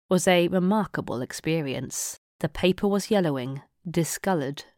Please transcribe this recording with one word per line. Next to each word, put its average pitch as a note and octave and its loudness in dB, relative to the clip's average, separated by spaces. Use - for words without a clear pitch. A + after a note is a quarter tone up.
was F#3 2
a F3 6
remarkable F3+ 0
experience. C#3 -4
The E3 0
paper F#3 2
was G3 0
yellowing, C#3 0
discoloured. D#3 -2